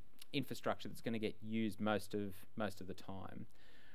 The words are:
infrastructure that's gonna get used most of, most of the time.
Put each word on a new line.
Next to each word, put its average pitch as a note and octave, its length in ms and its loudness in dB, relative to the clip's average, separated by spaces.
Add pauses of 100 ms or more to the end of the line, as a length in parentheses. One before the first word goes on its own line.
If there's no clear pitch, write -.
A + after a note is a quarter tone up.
(340)
infrastructure A#2+ 560 2
that's - 120 -4
gonna A2+ 180 2
get G#2 220 2
used A2 380 2
most G#2 340 4
of, G2+ 200 2 (240)
most G#2 240 0
of F#2+ 60 -4
the F#2 60 -4
time. - 520 -6 (500)